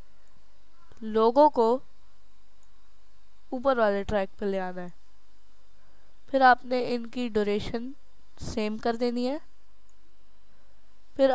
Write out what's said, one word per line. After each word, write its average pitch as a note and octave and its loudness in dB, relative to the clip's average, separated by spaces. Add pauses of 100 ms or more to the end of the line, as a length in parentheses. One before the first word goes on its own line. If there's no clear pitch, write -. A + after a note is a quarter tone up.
(1040)
logo A3+ 8
को A3+ 4 (1800)
ऊपर B3+ 2
वाले G3+ 4
track G3 2 (100)
पे G#3+ 0
ले F#3+ 2
आना F3+ -4
है, F3 -6 (1400)
फिर C4+ 4
आपने B3 6
इनकी A#3+ -2
duration G#3+ 0 (520)
same G#3+ -2
कर A#3 0
देनी A#3+ 0
है, C#4+ -2 (1800)
फिर C4+ 8